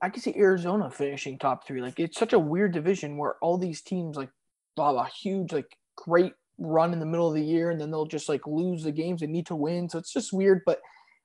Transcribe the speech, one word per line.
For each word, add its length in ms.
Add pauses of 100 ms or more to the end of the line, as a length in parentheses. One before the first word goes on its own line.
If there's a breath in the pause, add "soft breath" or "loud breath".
I 80
can 120
see 140
Arizona 560
finishing 480
top 260
three. 160
Like, 180
it's 200
such 140
a 60
weird 340
division 440
where 240
all 160
these 240
teams, 360
like, 120 (480)
have 180
a 100
huge, 460
like, 260 (200)
great 360 (240)
run 360
in 60
the 60
middle 220
of 80
the 80
year, 280
and 80
then 120
they'll 140
just, 240
like, 180
lose 360
the 80
games 300
they 60
need 200
to 80
win. 340
So 100
it's 140
just 200
weird. 320
But 140 (460 soft breath)